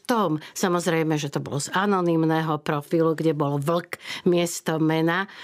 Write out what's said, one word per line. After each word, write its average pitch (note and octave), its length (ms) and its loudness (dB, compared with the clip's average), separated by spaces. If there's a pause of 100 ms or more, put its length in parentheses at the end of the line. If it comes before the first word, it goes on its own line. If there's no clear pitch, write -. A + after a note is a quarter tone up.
tom, G#3 260 2 (220)
samozrejme, E3 640 0
že C#3+ 160 -4
to D3 80 -2
bolo C3+ 160 -6
z - 160 -6
anonymného E3 880 2
profilu, D#3+ 560 0
kde D#3+ 160 0
bol D3 240 0
vlk E3+ 400 -2 (320)
miesto E3+ 480 0
mena, D#3+ 480 2 (200)